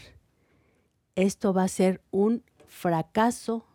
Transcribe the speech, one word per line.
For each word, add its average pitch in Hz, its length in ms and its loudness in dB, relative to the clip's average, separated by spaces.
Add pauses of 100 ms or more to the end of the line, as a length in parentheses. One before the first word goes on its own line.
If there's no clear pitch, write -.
(1160)
esto 190 400 0
va 185 80 2
a 190 60 0
ser 185 420 0
un 214 340 0 (220)
fracaso 220 1080 -2